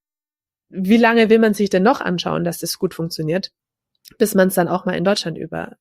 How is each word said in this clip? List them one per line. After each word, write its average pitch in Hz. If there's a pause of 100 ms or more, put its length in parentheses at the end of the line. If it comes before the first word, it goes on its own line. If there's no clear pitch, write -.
(680)
Wie 190
lange 226
will 226
man 220
sich 202
denn 185
noch 240
anschauen, 170
dass 170
das -
gut 175
funktioniert, 165 (680)
bis 208
man's 190
dann 175
auch 180
mal 180
in 170
Deutschland 190
über, 165